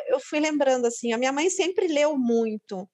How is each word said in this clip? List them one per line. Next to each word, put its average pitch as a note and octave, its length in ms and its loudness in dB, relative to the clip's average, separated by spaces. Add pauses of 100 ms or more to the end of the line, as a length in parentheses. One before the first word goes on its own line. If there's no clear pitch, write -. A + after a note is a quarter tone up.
eu C#4+ 120 2
fui - 180 -4
lembrando, C#4 460 2
assim, A#3 300 -2
a - 20 -2
minha C4 160 0
mãe D4+ 160 0
sempre F#4 380 0
leu D4 320 2
muito. A3+ 760 -2